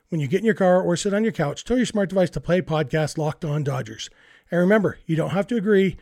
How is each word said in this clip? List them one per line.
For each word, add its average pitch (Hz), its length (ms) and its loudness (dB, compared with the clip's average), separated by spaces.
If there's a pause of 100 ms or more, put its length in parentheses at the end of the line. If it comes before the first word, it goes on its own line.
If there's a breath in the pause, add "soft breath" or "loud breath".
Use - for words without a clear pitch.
(100)
When 165 100 -2
you 143 80 -2
get 185 120 0
in 214 40 -6
your 220 80 2
car 185 300 4
or 175 120 0
sit 196 200 -2
on 208 80 0
your 220 100 0
couch, 147 320 -4
tell 247 140 0
your 233 80 2
smart 196 240 -2
device 185 200 2
to 139 120 -8
play 180 180 0
podcast 156 560 -2
Locked 156 300 -4
On 147 180 -2
Dodgers. 127 460 -8 (400 soft breath)
And 175 100 2
remember, 190 460 2
you 160 100 0
don't 151 140 -2
have 190 160 0
to 247 100 -2
agree, 196 460 2